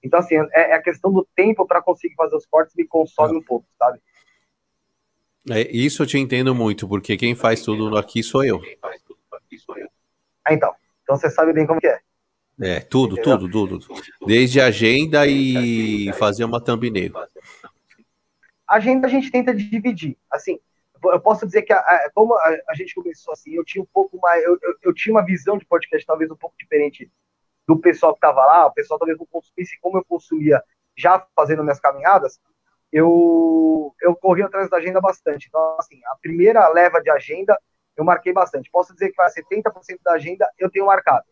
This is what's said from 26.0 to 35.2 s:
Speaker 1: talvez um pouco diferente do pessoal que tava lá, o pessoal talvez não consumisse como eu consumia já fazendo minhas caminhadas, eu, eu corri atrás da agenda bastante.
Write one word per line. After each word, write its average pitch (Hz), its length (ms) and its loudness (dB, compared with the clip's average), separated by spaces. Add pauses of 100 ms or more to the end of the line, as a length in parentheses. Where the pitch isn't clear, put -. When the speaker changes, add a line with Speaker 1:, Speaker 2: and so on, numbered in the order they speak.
Speaker 1:
talvez 160 240 -4
um 156 60 -18
pouco - 220 -16
diferente 147 520 -4 (560)
do 160 120 2
pessoal 165 360 2
que - 60 -10
tava 135 260 4
lá, 160 200 6
o 139 60 2
pessoal 151 260 -6
talvez 160 200 -4
não - 80 -16
consumisse - 540 -12
como 185 180 -4
eu 185 60 -4
consumia 151 580 0 (340)
já 180 300 2 (100)
fazendo 156 260 0
minhas 143 180 -2
caminhadas, 143 600 2 (520)
eu, 160 1080 4
eu 175 140 2
corri 185 280 0
atrás 190 280 -4
da 185 60 0
agenda 185 240 -2
bastante. 165 480 -4